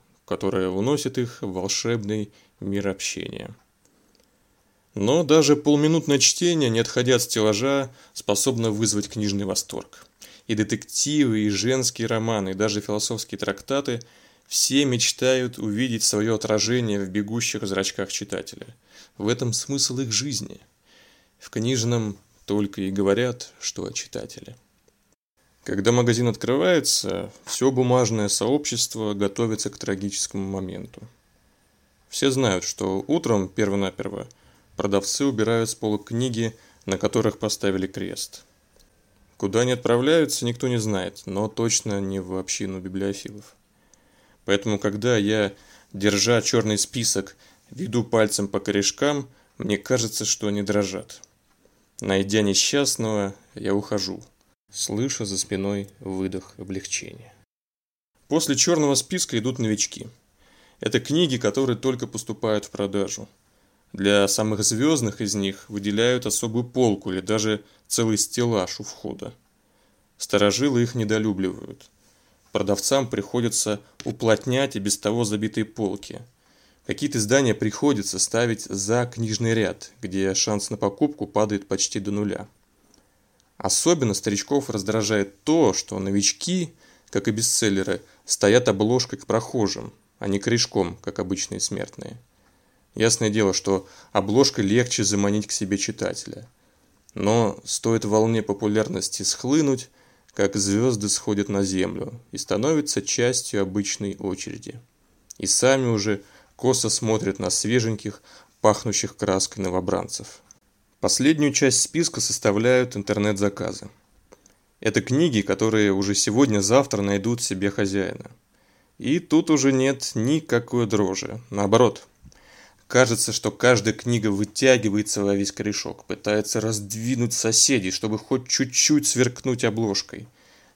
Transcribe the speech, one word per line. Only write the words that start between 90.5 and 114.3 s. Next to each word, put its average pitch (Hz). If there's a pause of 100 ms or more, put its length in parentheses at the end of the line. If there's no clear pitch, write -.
как -
обычные 92
смертные. - (760)
Ясное 113
дело, 101
что - (240)
обложкой 104
легче 117
заманить 101
к -
себе 98
читателя. - (680)
Но 104
стоит 110
волне 110
популярности 107
схлынуть, 135 (460)
как 101
звезды 104
сходят 101
на 101
землю 92 (180)
и -
становятся 143
частью 120
обычной 98
очереди. - (600)
И 98
сами 131
уже – 104 (360)
косо 120
смотрят 110
на 90
свеженьких, 110 (400)
пахнущих 107
краской 95
новобранцев. 92 (600)
Последнюю 147
часть 135
списка 156
составляют 123
интернет-заказы. 101 (880)